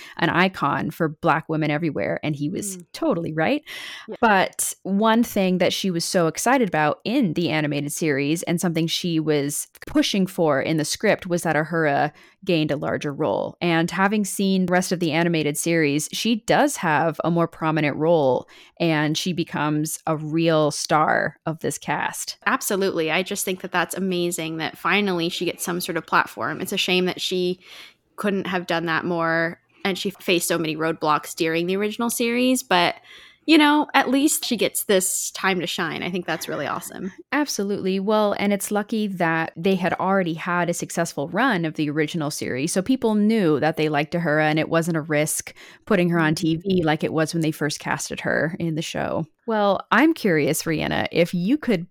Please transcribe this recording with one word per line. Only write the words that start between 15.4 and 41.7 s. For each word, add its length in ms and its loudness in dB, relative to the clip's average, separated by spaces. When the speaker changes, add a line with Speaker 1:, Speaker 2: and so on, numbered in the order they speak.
Speaker 1:
series, 540 0
she 240 0
does 320 2
have 460 0
a 80 0
more 160 2
prominent 480 -2
role, 520 2
and 380 2
she 160 -2
becomes 640 -2
a 100 0
real 520 2
star 760 0
of 140 -6
this 180 -4
cast. 680 -6
Speaker 2:
Absolutely. 640 0
I 120 2
just 220 -6
think 160 -4
that 100 -10
that's 240 -2
amazing 600 -2
that 200 -6
finally 520 0
she 160 -4
gets 180 -4
some 180 -4
sort 160 -6
of 80 -6
platform. 560 -2
It's 120 -6
a 40 -2
shame 280 0
that 160 -4
she 380 -2
couldn't 300 -2
have 200 -4
done 180 -2
that 200 -2
more, 540 0
and 120 -2
she 120 -4
faced 380 0
so 100 2
many 180 -2
roadblocks 600 0
during 320 0
the 100 0
original 320 -2
series, 520 2
but 340 2
you 120 6
know, 360 6
at 160 4
least 360 2
she 100 -2
gets 300 -2
this 460 2
time 280 0
to 80 -2
shine. 340 -4
I 80 -4
think 160 -4
that's 220 -4
really 180 -6
awesome. 460 -6
Speaker 1:
Absolutely. 680 0
Well, 400 2
and 140 2
it's 180 -2
lucky 360 -2
that 500 -2
they 180 2
had 200 0
already 400 0
had 340 -2
a 40 0
successful 540 -4
run 380 0
of 80 -4